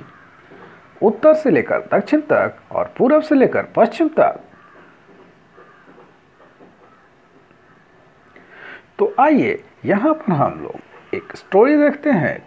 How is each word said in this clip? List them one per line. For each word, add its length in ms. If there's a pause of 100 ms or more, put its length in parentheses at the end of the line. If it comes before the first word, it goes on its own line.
(1000)
उत्तर 320
से 160
लेकर 320 (120)
दक्षिण 280
तक 340 (160)
और 260
पूरब 240
से 140
लेकर 400
पश्चिम 320
तक। 320 (4000)
तो 200
आइए 440 (220)
यहाँ 280
पर 200
हम 300
लोग 520
एक 220
स्टोरी 400
देखते 320
हैं 260 (120)